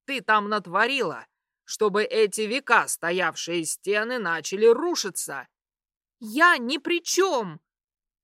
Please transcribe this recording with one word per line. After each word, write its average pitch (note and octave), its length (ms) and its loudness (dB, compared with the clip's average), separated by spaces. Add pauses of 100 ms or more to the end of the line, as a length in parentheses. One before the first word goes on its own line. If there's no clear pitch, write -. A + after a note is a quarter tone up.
ты - 160 -6
там G#3 280 2
натворила, G3+ 760 -2 (380)
чтобы G#3 380 0
эти G#3 380 0
века A3 460 2
стоявшие E3+ 760 -4
стены G#3+ 540 -4
начали F3+ 460 -2
рушиться?» A3+ 840 0 (720)
«Я D4+ 380 4
ни B3+ 200 -4
при E4+ 260 -2
чём!» B3 560 0 (640)